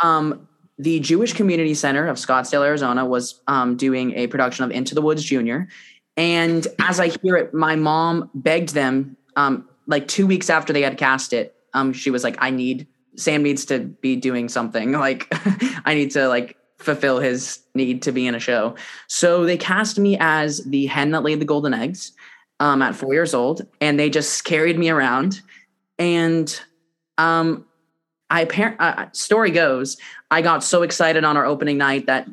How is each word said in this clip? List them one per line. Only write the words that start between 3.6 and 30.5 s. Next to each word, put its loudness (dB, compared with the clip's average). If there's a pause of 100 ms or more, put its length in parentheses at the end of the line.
doing 0
a -4
production -2
of -4
Into -4
the 0
Woods 0
Junior. -2 (480)
And 2 (140)
as 0
I 2 (140)
hear 2
it, 0
my 0
mom 0
begged 0
them, 0 (200)
um, 0 (180)
like, 0
two 2
weeks 0
after 0
they 2
had -2
cast 0
it, -2 (200)
um, 0
she -4
was 0
like, -2
"I 0
need, -4 (300)
Sam 0
needs 0
to -2
be -4
doing -2
something. -2
<laughs> 0
Like, -2 (560)
I 2
need 0
to, 2
like, -2 (220)
fulfill 0
his -4 (160)
need -2
to -2
be 0
in -2
a -6
show." -2 (320)
So 2
they 2
cast -2
me 4
as 0
the 0
hen 0
that 0
laid 0
the -2
golden 0
eggs, -6 (460)
um, 2
at 0
four -4
years 0
old, 0 (140)
and 2
they 2
just -2
carried 2
me 2
around. 0 (580)
And, 0 (580)
um, 2 (640)
I 2
appar-, 0
uh, -2
story 2
goes, 0 (340)
I 2
got 2